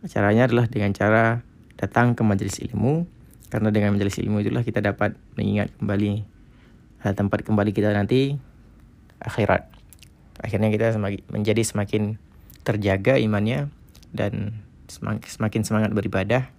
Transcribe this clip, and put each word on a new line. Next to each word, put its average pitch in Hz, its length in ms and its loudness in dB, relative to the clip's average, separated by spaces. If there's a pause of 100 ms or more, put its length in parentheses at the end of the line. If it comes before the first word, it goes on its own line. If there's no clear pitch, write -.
Caranya 107 380 4
adalah 120 240 2
dengan 101 240 0
cara 113 480 2 (320)
datang 120 400 2
ke 117 80 -2
majelis 101 400 0
ilmu, 160 480 0 (400)
karena 107 240 0
dengan 104 240 2
majelis 101 240 -2
ilmu 107 180 0
itulah 104 220 0
kita 113 180 -2
dapat 104 380 -2 (180)
mengingat 104 460 0
kembali, 104 400 0 (800)
eh, 101 160 -2
tempat 101 260 0
kembali 104 300 2
kita 104 180 2
nanti, 127 460 0 (840)
akhirat. - 480 0 (680)
Akhirnya 110 320 0
kita 113 260 0
semaki-, 101 380 -4
menjadi 107 320 0
semakin 104 560 -2 (400)
terjaga 104 560 2
imannya 117 560 0 (400)
dan 107 480 -6 (240)
semak-, - 420 -8
semakin 110 380 -4
semangat 107 260 0
beribadah. 101 540 0 (140)